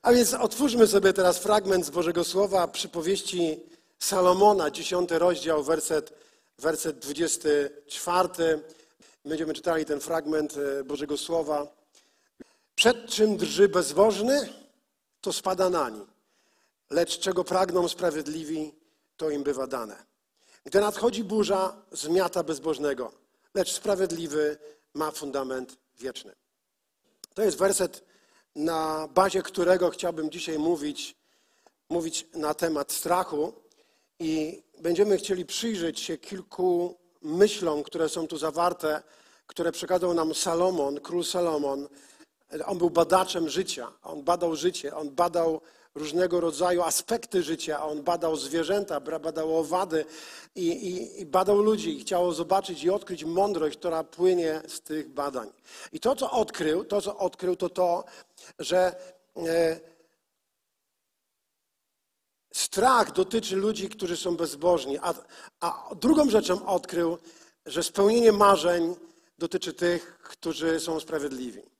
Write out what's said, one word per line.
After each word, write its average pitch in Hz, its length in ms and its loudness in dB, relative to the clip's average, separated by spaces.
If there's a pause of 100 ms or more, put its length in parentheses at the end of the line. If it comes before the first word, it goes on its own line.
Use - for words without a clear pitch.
A 240 120 6
więc 247 200 6
otwórzmy 240 540 4
sobie 190 260 6
teraz 180 260 4
fragment 196 460 2
z 151 40 -10
Bożego 170 340 0
Słowa, 185 440 2
Przypowieści 170 920 -4 (400)
Salomona, 185 720 4
dziesiąty 170 480 -2
rozdział, 160 440 2
werset, 156 500 -2 (440)
werset 156 420 -2
dwudziesty 147 880 0
czwarty. 165 720 0 (640)
Będziemy 156 280 -4
czytali 160 320 -2
ten 151 140 -2
fragment, 151 580 -2
e, 139 260 -4
Bożego 143 340 -6
Słowa. 147 500 -2 (1080)
„Przed 240 300 4
czym 214 320 2
drży 175 320 4
bezbożny, 202 840 2 (680)
to 180 120 -4
spada 185 360 0
na 160 200 0
nim. 107 220 -14 (800)
Lecz 170 280 0
czego 185 240 0
pragną 185 440 2
sprawiedliwi, 156 880 -4 (420)
to 156 120 -4
im 147 140 -4
bywa 135 240 -2
dane. 117 380 -8 (580)
Gdy - 180 4
nadchodzi 214 420 0
burza, 190 520 2 (160)
zmiata 170 520 0
bezbożnego, 147 680 -4 (420)
lecz - 180 0
sprawiedliwy 165 840 -2 (360)
ma 151 180 -4
fundament 131 680 -6 (220)
wieczny”. 120 360 -12 (960)
To 196 80 -2
jest 208 160 2
werset, 190 460 0 (520)
na 156 520 -2
bazie 185 340 4
którego 180 480 2
chciałbym 160 420 -4
dzisiaj 160 280 -6
mówić, 151 560 -4 (760)
mówić 160 440 -4
na 151 200 -2
temat 151 380 -2
strachu. 170 640 -2 (640)
I 160 440 -4 (160)
będziemy 185 380 2
chcieli 180 280 -4
przyjrzeć 185 540 -4
się 160 180 -8
kilku 180 800 -2 (240)
myślom, 165 600 2
które 160 260 -2
są 165 180 -6
tu 165 100 -8
zawarte, 156 680 -2 (440)
które 170 240 -4
przekazał 175 420 -2
nam 160 220 0
Salomon, 165 640 0
król 170 240 -6
Salomon. 147 640 -2 (800)
On 196 120 -4
był 170 120 2
badaczem 170 600 2
życia, 135 420 -6 (120)
on 151 200 -12
badał 170 320 0
życie, 151 400 -4
on 151 140 -8
badał 165 520 0 (340)
różnego 170 440 0
rodzaju 170 420 0
aspekty 180 600 -2
życia, 151 420 -4
on 151 180 -6
badał 165 320 0
zwierzęta, 160 640 -2
bra-, 151 200 -8
badał 160 380 -2
owady 160 480 0 (500)
i, 175 120 -2
i, 180 540 -6
i 180 40 -10
badał 185 360 4
ludzi 214 360 0
i - 20 -12
chciał 180 340 0
zobaczyć 170 500 -2
i 170 60 2
odkryć 185 340 -4
mądrość, 165 540 0
która 160 260 -4
płynie 170 640 2
z - 140 -14
tych 156 280 -8
badań. 131 400 -6 (420)
I 156 80 -10
to, 254 160 2
co - 160 -4
odkrył, 185 540 0
to, 202 160 0
co 202 160 -8
odkrył, 180 380 -2
to 180 140 -4
to, 180 340 0 (560)
że, 180 360 2 (420)
e, 165 420 0 (2750)
strach 233 580 2
dotyczy 190 440 -2
ludzi, 202 340 -2
którzy 175 280 -6
są 175 180 -4
bezbożni, 151 680 0
a, 120 120 -2 (460)
a - 360 -6
drugą 285 340 4
rzeczą 202 360 2
odkrył, 175 520 -2 (480)
że 151 180 -4
spełnienie 220 480 6
marzeń 175 640 4 (420)
dotyczy 170 360 -6
tych, 175 500 -2
którzy 160 560 -2
są 160 200 -4
sprawiedliwi. 131 800 -8